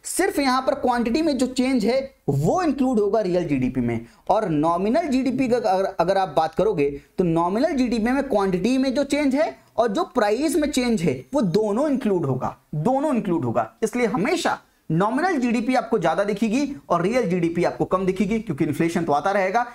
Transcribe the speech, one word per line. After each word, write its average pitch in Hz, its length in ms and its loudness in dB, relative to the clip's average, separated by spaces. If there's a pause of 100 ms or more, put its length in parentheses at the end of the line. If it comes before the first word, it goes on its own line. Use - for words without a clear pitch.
सिर्फ 381 320 0
यहां 262 240 2
पर 277 140 0
quantity 240 460 0
में 294 160 2
जो 247 100 2
change 254 380 0
है 254 120 2 (300)
वो 165 340 2
include 262 380 2
होगा 208 200 2
real 180 280 0
जीडीपी 127 320 0
में। 117 260 -2 (240)
और 202 180 2
nominal 180 600 0
जीडीपी 262 400 0
का 240 100 2
अगर, 190 260 0 (160)
अगर 180 180 2
आप 185 180 -2
बात 160 180 0
करोगे 175 360 0 (280)
तो 185 60 2
nominal 190 520 0
जीडीपी 240 360 0
में 269 120 0
quantity 196 540 0
में 262 160 0
जो 190 100 0
change 285 300 0
है 311 200 0 (220)
और 240 120 0
जो 254 160 0 (100)
price 254 420 0
में 302 140 0
change 240 320 0
है 139 220 -2 (100)
वो 277 80 2
दोनों 208 480 0
include 196 360 0
होगा, 123 300 -4 (180)
दोनों 262 400 0
include 170 300 0
होगा। 117 260 -2 (120)
इसलिए 233 260 0
हमेशा 254 500 0 (320)
nominal 247 500 0
जीडीपी 240 340 0
आपको 233 240 0
ज्यादा 170 260 0
दिखेगी 226 500 0 (140)
और 170 140 2
real 226 280 0
जीडीपी 170 340 0
आपको 151 200 -2
कम 190 220 0
दिखेगी, 196 340 0
क्योंकि 170 240 -2
inflation 165 400 0
तो 143 80 0
आता 151 180 2
रहेगा, 190 440 0